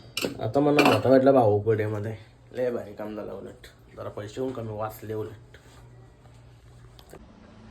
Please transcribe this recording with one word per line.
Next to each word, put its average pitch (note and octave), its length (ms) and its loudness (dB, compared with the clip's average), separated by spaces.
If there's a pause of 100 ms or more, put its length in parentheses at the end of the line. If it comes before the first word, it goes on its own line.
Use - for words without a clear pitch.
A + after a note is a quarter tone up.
(420)
आता A#2 180 0
मला D3 320 6
मोठा A2 180 4
भेटला C3 220 8
भाऊकडेमध्ये. G#2+ 840 2 (360)
लय B2 180 -4
भारी G#2 220 -8
काम G#2 240 -10
झालं G2 160 -10
उलट. - 340 -16 (300)
जरा G#2 120 -12
पैसे G#2 320 -10
होऊन C3 120 -4
कमी A2 200 -10
वाचले G#2+ 420 -8
उलट. - 420 -10 (2250)